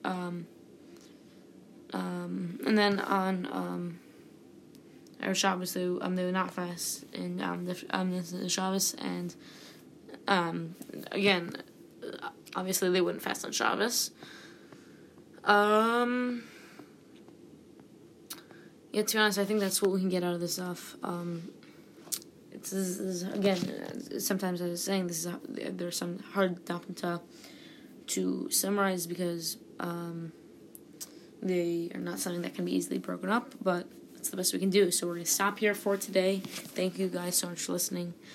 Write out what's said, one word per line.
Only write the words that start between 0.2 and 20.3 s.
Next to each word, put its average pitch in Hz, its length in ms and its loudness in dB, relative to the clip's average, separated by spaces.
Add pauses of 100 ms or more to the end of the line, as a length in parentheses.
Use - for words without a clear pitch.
um, 180 760 -4
and 214 100 8
then 202 220 6
on, 190 520 2
um, 175 480 -4 (1200)
Erev 190 120 2
Shabbos, 185 380 2
they, 180 120 0
um, 180 300 0
they 180 100 0
would 180 80 2
not 185 200 0
fast, 175 600 -4
and, 180 280 -4
um, 175 240 -2
the, 180 240 -4
um, 185 220 2
the, 180 100 0
the 180 280 -4
Shabbos, 190 460 2
and, 175 380 -4 (960)
um, 170 480 2 (360)
again, 190 420 2 (1000)
obviously 185 340 2
they 180 120 6
wouldn't 170 220 0
fast - 220 -2
on - 60 -6
Shabbos. - 600 2 (1300)
Um, 233 960 4 (2500)
yeah, 214 120 2
to 214 120 0
be 220 40 4
honest, 208 200 6
I 196 60 4
think 214 140 2
that's 190 220 2
what 196 100 6
we 190 100 4
can 185 80 4
get 180 140 4
out 175 120 2